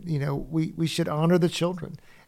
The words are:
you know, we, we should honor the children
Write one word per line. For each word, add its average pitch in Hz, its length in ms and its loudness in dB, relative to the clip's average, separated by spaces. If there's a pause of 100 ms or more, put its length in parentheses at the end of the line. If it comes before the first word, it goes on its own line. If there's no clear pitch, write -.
you 156 140 -2
know, 143 160 -2
we, 156 420 -2
we 165 100 0
should 165 220 -2
honor 165 280 4
the 170 120 4
children 175 480 -4 (300)